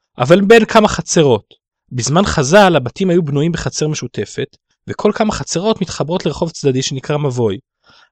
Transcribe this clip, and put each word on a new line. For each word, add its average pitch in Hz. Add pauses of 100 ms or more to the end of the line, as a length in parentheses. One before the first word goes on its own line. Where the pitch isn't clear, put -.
(180)
אבל 156
בין 220
כמה 214
חצרות. 143 (480)
בזמן 131
חז"ל 170
הבתים 143
היו 175
בנויים 147
בחצר 151
משותפת, - (300)
וכל -
כמה 214
חצרות 190
מתחברות 170
לרחוב 170
צדדי 131
שנקרא 143
מבוי. 120 (540)